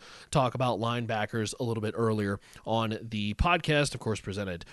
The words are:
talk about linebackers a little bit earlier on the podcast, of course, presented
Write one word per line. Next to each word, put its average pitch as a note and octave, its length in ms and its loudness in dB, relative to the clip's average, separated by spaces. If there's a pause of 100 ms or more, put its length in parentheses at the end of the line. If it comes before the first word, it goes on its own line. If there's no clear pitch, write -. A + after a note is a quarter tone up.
(300)
talk B2+ 240 4
about B2 240 2
linebackers A2+ 800 -2
a - 40 -2
little A#2 200 -2
bit G#2+ 140 -4
earlier G#2+ 440 2 (260)
on A2 340 0
the G#2+ 340 -2
podcast, D#3 600 2
of A#2+ 60 -8
course, G#2+ 200 -2
presented F#2+ 520 -6